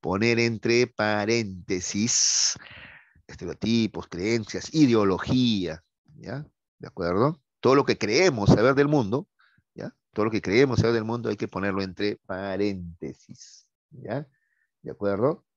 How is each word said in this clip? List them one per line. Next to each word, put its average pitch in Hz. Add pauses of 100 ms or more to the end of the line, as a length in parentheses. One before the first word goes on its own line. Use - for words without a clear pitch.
Poner 113
entre 117
paréntesis 104 (680)
estereotipos, 101
creencias, 104
ideología, 110 (340)
¿ya? 110 (320)
¿De -
acuerdo? 98 (180)
Todo 127
lo 139
que 113
creemos 117
saber 127
del 143
mundo, 143 (460)
¿ya? - (180)
Todo 107
lo 113
que 107
creemos 117
saber 113
del 110
mundo 117
hay 107
que 107
ponerlo 98
entre 101
paréntesis, 95 (240)
¿ya? 123 (540)
¿De 67
acuerdo? 101 (120)